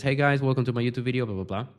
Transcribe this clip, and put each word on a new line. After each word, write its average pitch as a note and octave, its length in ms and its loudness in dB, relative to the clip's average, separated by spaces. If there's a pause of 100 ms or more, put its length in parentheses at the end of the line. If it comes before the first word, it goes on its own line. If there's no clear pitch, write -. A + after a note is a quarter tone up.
Hey C3+ 140 2
guys, C#3 260 4
welcome C3 240 2
to B2 80 -2
my A#2+ 80 0
YouTube B2 220 -2
video, B2 240 -2
blah, G#2+ 80 -6
blah, F#2+ 80 -4
blah. G2 240 -6 (120)